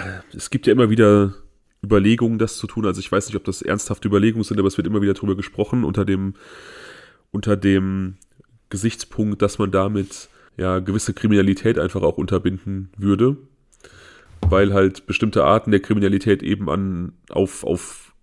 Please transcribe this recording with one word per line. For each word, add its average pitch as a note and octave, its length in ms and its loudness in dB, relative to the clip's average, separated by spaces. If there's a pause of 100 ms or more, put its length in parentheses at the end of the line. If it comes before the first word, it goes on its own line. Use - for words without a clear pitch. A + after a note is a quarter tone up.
(360)
es - 140 -12
gibt - 160 -4
ja - 80 4
immer B2 160 4
wieder G#2 460 6 (480)
Überlegungen, A2 560 2
das A2 180 -2
zu - 80 -8
tun. G#2+ 220 -4
Also F#2+ 120 -2
ich - 120 -12
weiß F#2+ 160 0
nicht, G#2+ 80 -6
ob G2 80 -8
das - 180 -6
ernsthafte - 460 -4
Überlegungen G#2 360 2
sind, G#2 140 -4
aber F#2+ 100 2
es F#2+ 100 -4
wird F#2+ 100 -2
immer G#2 160 -2
wieder G2+ 100 2
drüber G2 220 -4
gesprochen, G#2+ 480 -4
unter F#2+ 200 -2
dem, G2 300 -2 (960)
unter G#2 260 -2
dem F#2+ 600 0 (560)
Gesichtspunkt, G#2+ 720 -4
dass G2+ 160 0
man G2+ 100 -2
damit G2 600 -2 (280)
ja F#2 220 -2
gewisse G2 340 -4
Kriminalität G2+ 640 2
einfach F2+ 240 -2
auch E2+ 160 0
unterbinden F#2+ 800 -4
würde, G2+ 400 2 (1040)
weil G2 320 4
halt F#2+ 320 2
bestimmte G#2+ 380 0
Arten G2+ 260 2
der G2+ 120 4
Kriminalität G2+ 600 0
eben G2 300 -4
an, F2+ 400 -4 (180)
auf, - 340 -4
auf - 600 -8